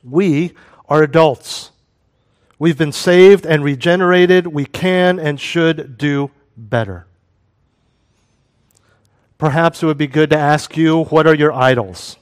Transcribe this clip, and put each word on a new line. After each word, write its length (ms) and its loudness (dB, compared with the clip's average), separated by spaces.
We 500 -2
are 140 2
adults. 680 -2
We've 200 -2
been 140 -2
saved 520 4
and 180 0
regenerated. 840 0
We 180 -6
can 540 -2
and 200 -6
should 600 -4
do 320 -4
better. 500 -8
Perhaps 460 -2
it 40 -2
would 120 -2
be 80 -2
good 240 0
to 80 2
ask 360 -2
you, 300 0
what 220 2
are 80 4
your 180 0
idols? 680 -2